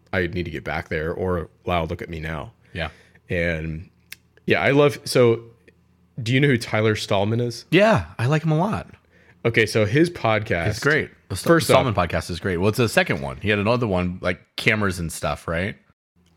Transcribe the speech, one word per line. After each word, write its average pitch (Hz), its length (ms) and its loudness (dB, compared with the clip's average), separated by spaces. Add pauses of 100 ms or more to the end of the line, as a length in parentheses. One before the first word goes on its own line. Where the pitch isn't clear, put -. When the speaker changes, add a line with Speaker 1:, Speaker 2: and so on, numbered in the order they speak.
(140)
Speaker 1:
I 92 140 0
need 85 180 -6
to 80 60 -10
get 73 120 -10
back 78 260 -6
there," 80 220 -4
or, 90 380 -4 (160)
"Wow, 87 200 -2
look 85 180 -8
at - 60 -14
me 82 100 -10
now." 80 340 -10 (180)
Speaker 2:
Yeah. 80 180 -8 (380)
Speaker 1:
And 82 640 -4 (560)
yeah, 92 160 2
I 107 80 2
love, 143 340 4
so 117 380 4 (800)
do 113 100 -2
you 131 80 4
know 143 80 4
who 123 120 4
Tyler 110 360 0
Stallman 107 440 0
is? 120 320 -6
Speaker 2:
Yeah, 175 340 4 (140)
I 113 80 0
like 151 160 2
him 160 80 0
a 151 60 2
lot. 175 300 -4 (580)
Speaker 1:
Okay, 113 200 4
so 107 200 2
his 151 240 2
podcast 104 600 -2
Speaker 2:
It's - 100 -6
great. 139 300 0 (200)
The 101 60 -6
St-, - 120 -6
Speaker 1:
First 165 200 4
Speaker 2:
Stallman 131 300 4
Speaker 1:
off 87 120 0
Speaker 2:
podcast 85 200 -4
is 85 100 -6
great. 92 180 -2
Well, 92 120 2
it's 87 80 -2
the 120 100 2
second 123 340 0
one. 67 160 -8
He 101 120 -6
had 104 100 2
another 120 280 0
one, 90 340 -2
like, 90 200 -4 (160)
cameras 104 420 0
and 80 120 -6
stuff, - 360 -6
right? 87 280 -4 (600)